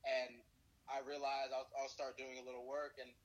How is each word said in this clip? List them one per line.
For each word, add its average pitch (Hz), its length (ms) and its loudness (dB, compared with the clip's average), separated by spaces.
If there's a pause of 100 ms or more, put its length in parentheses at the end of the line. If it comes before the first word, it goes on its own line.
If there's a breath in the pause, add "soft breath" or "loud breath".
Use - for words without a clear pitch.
And 123 380 4 (440)
I 135 140 0
realize 135 500 2
I'll, 131 160 2 (100)
I'll 135 120 2
start 131 280 -2
doing 131 200 -4
a 127 80 -8
little 123 220 -6
work, 143 340 0
and, 123 80 -8 (160)